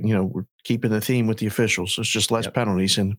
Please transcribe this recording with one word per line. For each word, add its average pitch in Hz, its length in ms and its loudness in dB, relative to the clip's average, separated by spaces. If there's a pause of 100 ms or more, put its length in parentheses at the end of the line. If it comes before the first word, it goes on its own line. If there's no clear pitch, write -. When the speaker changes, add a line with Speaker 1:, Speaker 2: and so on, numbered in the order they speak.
Speaker 1:
you 110 120 2
know, 95 100 2
we're 95 220 -4 (180)
keeping 120 260 0
the 107 100 0
theme 120 260 0
with 110 120 0
the 110 80 -2
officials. 101 520 0
It's 113 100 -2
just 107 220 0
less 113 160 0
Speaker 2:
Yep. - 80 -6
Speaker 1:
penalties. 95 440 2
In 101 200 0